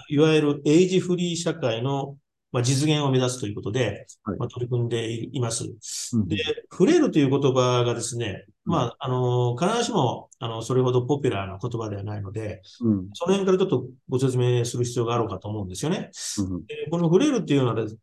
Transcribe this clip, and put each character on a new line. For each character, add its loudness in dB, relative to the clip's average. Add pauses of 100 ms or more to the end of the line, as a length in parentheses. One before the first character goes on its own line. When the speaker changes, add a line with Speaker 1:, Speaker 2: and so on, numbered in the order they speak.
Speaker 1:
い 0
わ 6
ゆ 6
る 0
エ 6
イ 8
ジ 2
フ 0
リ -2
ー -2
社 -4
会 -2
の、 -4 (360)
ま 0
あ、 0
実 2
現 2
を 2
目 4
指 2
す -6
と -4
い -6
う -10
こ -8
と -4
で、 -2 (160)
Speaker 2:
は -4
い。 -6
Speaker 1:
ま -4
あ、 -6
取 -8
り -10
組 0
ん -4
で -4
い-、 -8
い -4
ま -2
す。 -6 (480)
Speaker 2:
う 2
ん 4
う -2
ん。 -4
Speaker 1:
で、 -2 (320)
フ 4
レ 6
イ 6
ル 4
と 2
い 6
う 4
言 2
葉 4
が 2
で -4
す -6
ね、 -6 (200)
Speaker 2:
う -2
ん。 2
Speaker 1:
ま 2
あ、 -4
あ -6
の、 0
必 2
ず 0
し -4
も、 0 (100)
あ -8
の、 -8
そ -4
れ 4
ほ 2
ど 2
ポ 0
ピ -2
ュ 0
ラ -4
ー -8
な -12
言 -6
葉 -6
で -6
は -8
な -8
い -8
の -10
で、 -8 (200)
Speaker 2:
う 2
ん。 0
Speaker 1:
そ -4
の 4
辺 0
か 4
ら 4
ち 0
ょ 2
っ -8
と 0 (220)
ご -2
説 0
明 2
す -6
る 0
必 -4
要 0
が -2
あ 0
ろ 0
う -4
か -8
と -10
思 -6
う -6
ん -8
で -10
す -6
よ -2
ね。 -4 (300)
Speaker 2:
う -2
ん 0
う -4
ん。 -12
Speaker 1:
で、 -10
こ -2
の 2
フ 6
レ 4
イ 2
ル 0
っ 0
て -2
い 4
う 4
の 2
は -2
で -4
す、 -14